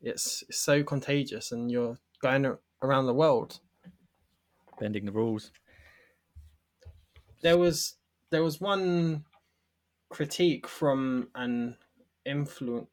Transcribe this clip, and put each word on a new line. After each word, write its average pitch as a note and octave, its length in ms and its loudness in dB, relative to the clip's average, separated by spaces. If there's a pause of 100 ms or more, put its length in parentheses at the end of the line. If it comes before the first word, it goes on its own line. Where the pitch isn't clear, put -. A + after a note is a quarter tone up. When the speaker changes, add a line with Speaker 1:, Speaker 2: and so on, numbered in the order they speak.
Speaker 1:
It's, - 460 -6
it's - 100 -8
so D3 240 2
contagious, C#3 720 -4
and A#2+ 180 -4
you're A#2+ 280 -2 (220)
going C3+ 260 2
a-, B2 120 -4 (240)
around C3+ 240 2
the B2 80 0
world. C#3+ 460 2 (1160)
Speaker 2:
Bending G#2 260 -4
the G2+ 80 -6
rules. A2 380 -2 (1900)
Speaker 1:
There E3+ 160 6
was, E3+ 380 2 (340)
there D#3+ 120 2
was D#3 180 -2
one F3 640 0 (840)
critique D3+ 560 0
from C3 680 0
an A#2+ 420 -4 (500)
influen-, C#3 680 -4